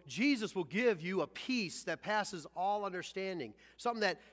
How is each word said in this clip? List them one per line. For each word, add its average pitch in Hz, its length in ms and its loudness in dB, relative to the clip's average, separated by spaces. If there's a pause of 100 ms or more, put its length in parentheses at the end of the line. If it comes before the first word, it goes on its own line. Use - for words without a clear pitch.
Jesus 214 480 2
will 190 80 0
give 180 400 2
you 180 200 0
a 143 40 0
peace 220 560 -2
that 165 180 -2
passes 196 540 -2
all 202 300 0
understanding. 180 680 -4 (240)
Something 233 260 0
that 185 180 2 (120)